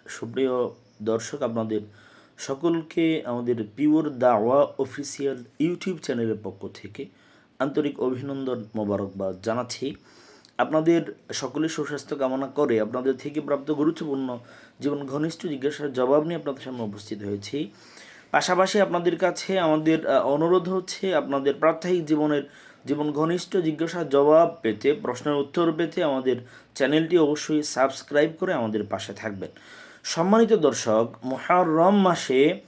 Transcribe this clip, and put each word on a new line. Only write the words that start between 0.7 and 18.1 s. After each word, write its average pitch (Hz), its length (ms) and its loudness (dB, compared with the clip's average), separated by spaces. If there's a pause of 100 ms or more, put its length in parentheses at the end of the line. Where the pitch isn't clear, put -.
দর্শক, 113 400 -4
আপনাদের 113 400 -2 (560)
সকলকে 160 880 -2
আমাদের 120 300 -2 (200)
পিওর 151 440 2
দাওয়া 123 480 4 (120)
অফিসিয়াল 135 640 -6 (160)
YouTube 170 380 -2
চ্যানেলের 117 460 -2
পক্ষ 98 220 -10 (160)
থেকে 107 240 -14 (540)
আন্তরিক 143 400 -2
অভিনন্দন, 131 640 -4 (120)
মোবারকবাদ 98 680 -4
জানাচ্ছি। 123 540 -4 (640)
আপনাদের 156 580 2 (180)
সকলের 147 360 -4
সুস্বাস্থ্য 147 460 -6
কামনা 131 320 -2
করে 127 340 2
আপনাদের 127 320 -2
থেকে 143 280 -8
প্রাপ্ত 143 300 -2
গুরুত্বপূর্ণ 143 680 -2 (400)
জীবন 143 260 -4
ঘনিষ্ঠ 151 420 -4
জিজ্ঞাসার 147 460 -4
জবাব 131 300 4
নিয়ে 170 120 -4
আপনাদের 147 260 -6
সামনে 127 220 -8
উপস্থিত 104 400 -10
হয়েছি। 104 480 -6 (600)